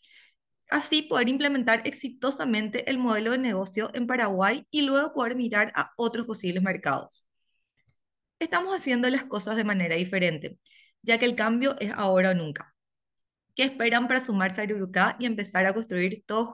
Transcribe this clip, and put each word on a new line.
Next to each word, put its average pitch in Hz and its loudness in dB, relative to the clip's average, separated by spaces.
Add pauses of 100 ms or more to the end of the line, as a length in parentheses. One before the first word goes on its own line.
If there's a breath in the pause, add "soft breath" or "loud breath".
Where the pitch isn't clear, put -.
(720 soft breath)
Así 302 2
poder 247 2
implementar 262 2
exitosamente 247 -2
el 262 -2
modelo 226 0
de 262 0
negocio 208 -2
en 240 -4
Paraguay 220 0
y 302 2
luego 277 2
poder 247 -2
mirar 220 0
a - -2
otros 233 -2
posibles 185 -2
mercados. - -2 (1120)
Estamos 370 0
haciendo 254 0
las 262 0
cosas 208 -4
de 220 0
manera 185 0
diferente, 180 -2 (440 soft breath)
ya 226 2
que 247 2
el 240 2
cambio 240 0
es 208 -4
ahora 190 4
o 185 2
nunca. 160 -6 (840)
¿Qué 254 2
esperan 240 2
para 254 2
sumarse 190 0
a - -2
Urucá 196 0
y 240 -2
empezar 196 0
a 190 2
construir 185 -2
todos 226 -2